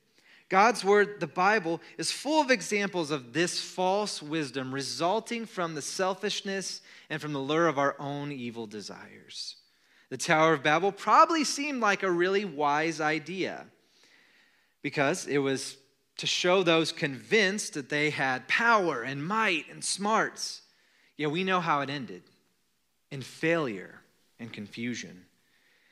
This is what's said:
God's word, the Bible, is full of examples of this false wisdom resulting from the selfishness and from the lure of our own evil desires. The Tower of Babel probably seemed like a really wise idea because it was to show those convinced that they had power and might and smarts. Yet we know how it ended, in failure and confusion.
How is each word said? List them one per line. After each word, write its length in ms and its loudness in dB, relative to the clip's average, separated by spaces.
God's 360 4
word, 360 4
the 60 -2
Bible, 560 2
is 120 -4
full 300 0
of 100 2
examples 600 0
of 240 -6
this 260 0
false 640 -2
wisdom 520 -6
resulting 680 -2
from 300 -6
the 80 -8
selfishness 1000 -4
and 100 -6
from 140 -6
the 40 -2
lure 300 2
of 100 0
our 220 2
own 320 -6
evil 340 -8
desires. 920 -14
The 80 -10
Tower 380 4
of 80 -2
Babel 300 4
probably 520 6
seemed 360 -4
like 220 2
a 80 2
really 360 2
wise 560 0
idea 640 -2
because 460 0
it 120 0
was 380 -2
to 80 -6
show 360 2
those 300 2
convinced 800 0
that 160 -8
they 220 0
had 360 -2
power 560 4
and 240 -6
might 440 0
and 120 -16
smarts. 800 -2
Yet 140 -2
we 120 -2
know 180 2
how 200 2
it 80 -4
ended, 340 -8
in 120 -10
failure 800 -4
and 140 -14
confusion. 760 -10